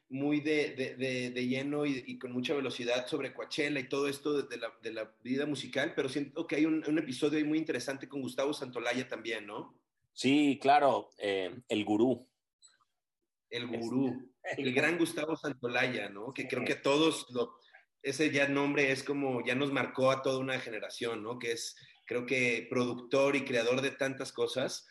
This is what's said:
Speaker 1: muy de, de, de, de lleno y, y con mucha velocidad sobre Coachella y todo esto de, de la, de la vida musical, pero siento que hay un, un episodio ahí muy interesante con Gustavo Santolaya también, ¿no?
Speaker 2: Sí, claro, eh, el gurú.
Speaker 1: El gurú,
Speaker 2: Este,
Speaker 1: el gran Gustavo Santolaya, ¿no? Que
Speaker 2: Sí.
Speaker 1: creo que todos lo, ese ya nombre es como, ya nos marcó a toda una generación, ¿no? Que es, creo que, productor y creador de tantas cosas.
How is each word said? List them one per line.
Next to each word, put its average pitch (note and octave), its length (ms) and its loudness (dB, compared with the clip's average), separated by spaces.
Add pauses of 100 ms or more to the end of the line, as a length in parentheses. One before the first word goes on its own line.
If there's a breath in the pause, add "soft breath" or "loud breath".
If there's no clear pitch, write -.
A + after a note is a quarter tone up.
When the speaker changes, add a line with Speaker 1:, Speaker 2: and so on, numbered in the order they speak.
Speaker 1:
muy C#3+ 320 0
de, D3 340 0
de, B2+ 220 -4
de, B2+ 360 -2
de B2 160 -2
lleno C#3+ 380 0
y, C3 220 0
y B2+ 100 -10
con B2 140 -10
mucha B2+ 240 0
velocidad B2 520 -2
sobre C3+ 260 -4
Coachella D3 460 -2
y B2 100 -8
todo C#3+ 180 0
esto C#3+ 260 -2
de, C3+ 140 0
de A#2+ 100 -8
la, A#2 240 -8
de A2 120 -8
la A2 280 -8
vida C3 240 -2
musical, C#3 500 -2
pero C#3 120 0
siento D3 400 -4
que D#3 80 -4
hay D3+ 100 4
un, D#3+ 220 2
un D3+ 100 2
episodio D3 400 0
ahí D3+ 60 2
muy D3+ 140 0
interesante C#3 500 -4
con C#3 140 -8
Gustavo C3+ 320 -2
Santolaya B2 540 -4
también, A2+ 380 -6
¿no? A2+ 320 -12 (360)
Speaker 2:
Sí, C#3+ 480 4
claro, C#3 560 6
eh, F#2+ 360 -2 (140)
el G#2+ 180 0
gurú. A2+ 420 4 (1200 soft breath)
Speaker 1:
El A#2+ 180 -6
gurú, A#2 640 -2 (120)
Speaker 2:
Este, E3 180 -6
Speaker 1:
el B2+ 120 0
gran D3+ 240 2
Gustavo D#3 380 0
Santolaya, B2 720 -2
¿no? G#2 260 -10
Que C#3 100 -8
Speaker 2:
Sí. - 40 -8
Speaker 1:
creo B2+ 160 -2
que C#3+ 120 0
todos D3 560 4
lo, B2 240 -2 (460 soft breath)
ese C#3 300 0
ya C#3 160 4
nombre C#3+ 440 4
es C3 120 0
como, C3+ 420 0
ya B2 100 2
nos C#3 180 0
marcó C3 360 2
a C3 120 2
toda C3 180 0
una C3 200 -2
generación, A2 640 -6
¿no? A#2 160 -6
Que A#2 140 -4
es, - 240 -6 (300 loud breath)
creo B2 200 -2
que, B2 440 2
productor C3 640 2
y B2+ 80 0
creador B2 380 2
de C3+ 100 0
tantas C3+ 400 -4
cosas. B2+ 600 -2